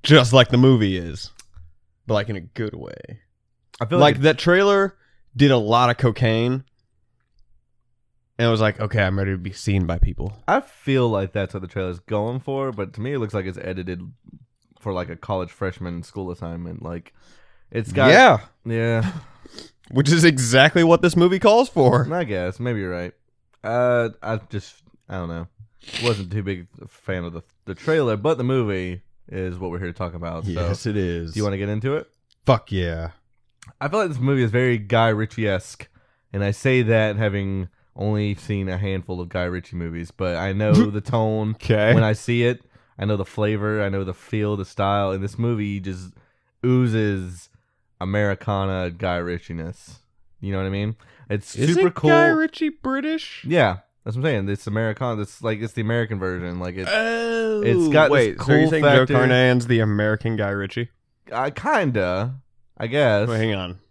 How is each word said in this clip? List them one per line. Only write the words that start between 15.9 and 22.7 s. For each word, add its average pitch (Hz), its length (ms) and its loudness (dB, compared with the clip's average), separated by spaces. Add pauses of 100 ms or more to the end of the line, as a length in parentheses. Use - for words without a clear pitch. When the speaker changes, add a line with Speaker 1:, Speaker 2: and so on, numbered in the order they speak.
Speaker 2:
school 95 280 -12
assignment. 85 520 -12
Like, 85 300 -12 (580)
it's 110 220 -6
got 131 180 6
Speaker 1:
Yeah. 202 280 8 (260)
Speaker 2:
Yeah. 113 440 0 (400)
Speaker 1:
<laughs> - 420 -20
Which 139 200 2
is 165 140 6
exactly 135 580 6
what 165 180 6
this 175 140 2
movie 175 240 4
calls 240 300 6
for. 135 440 4
Speaker 2:
I 175 120 -2
guess. 92 340 -4
Maybe 120 220 -4